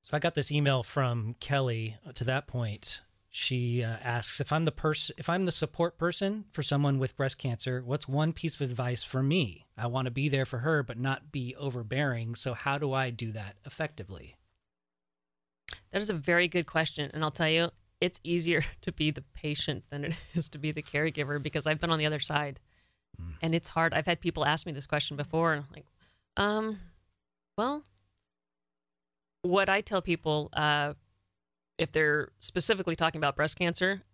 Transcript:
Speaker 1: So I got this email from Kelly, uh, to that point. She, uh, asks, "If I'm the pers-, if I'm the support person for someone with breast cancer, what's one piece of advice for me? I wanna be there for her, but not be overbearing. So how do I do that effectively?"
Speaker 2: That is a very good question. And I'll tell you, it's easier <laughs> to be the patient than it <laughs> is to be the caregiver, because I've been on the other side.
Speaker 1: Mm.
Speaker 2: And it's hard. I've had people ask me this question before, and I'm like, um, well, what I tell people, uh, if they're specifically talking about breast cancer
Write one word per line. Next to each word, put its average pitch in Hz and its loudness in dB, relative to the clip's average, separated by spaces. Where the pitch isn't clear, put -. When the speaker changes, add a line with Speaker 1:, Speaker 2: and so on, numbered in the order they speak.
Speaker 1:
So - -4
I - 2
got 170 2
this - 0
email 139 4
from 120 0
Kelly, 113 0
uh, 131 -14
to 123 -6
that 131 0
point. 113 -4
She, 123 0
uh, 113 -2
asks, 120 -2
"If - 0
I'm 160 2
the 151 2
pers-, - 0
if - -6
I'm 180 2
the 175 0
support 165 -2
person 196 0
for 151 -4
someone 143 4
with 131 -2
breast 135 0
cancer, 127 -2
what's 131 -4
one 151 2
piece 160 -4
of - -10
advice 123 -2
for 131 -2
me? 139 2
I 120 -2
wanna 127 -2
be 135 0
there 135 2
for 127 -4
her, 147 2
but 117 -6
not 135 -2
be 127 -6
overbearing. 123 -2
So 127 -4
how 139 -2
do 143 -2
I 131 0
do 113 -6
that 104 -10
effectively?" 98 -10
Speaker 2:
That 202 0
is 214 -4
a 190 2
very 170 4
good 170 0
question. 156 -2
And 156 -2
I'll 151 0
tell 156 0
you, 165 4
it's 180 0
easier 165 2
<laughs> - -18
to 180 -6
be 151 0
the 139 -8
patient - -6
than 143 -6
it 165 -2
<laughs> - -20
is 165 -2
to 151 -14
be 151 -2
the 151 -6
caregiver, 147 -2
because 147 -2
I've 156 0
been 170 0
on 160 2
the 151 2
other 151 0
side. 147 -2
Speaker 1:
Mm. 85 -8
Speaker 2:
And 165 2
it's 170 0
hard. 165 2
I've 156 2
had 170 0
people 156 0
ask 151 2
me 165 -8
this 139 -8
question 147 -2
before, 160 2
and 143 -4
I'm 139 -18
like, - -20
um, 208 0
well, 285 0
what 185 4
I 196 4
tell 202 0
people, 156 0
uh, 147 2
if 160 0
they're 151 4
specifically 185 2
talking 160 0
about 147 2
breast 151 0
cancer 185 2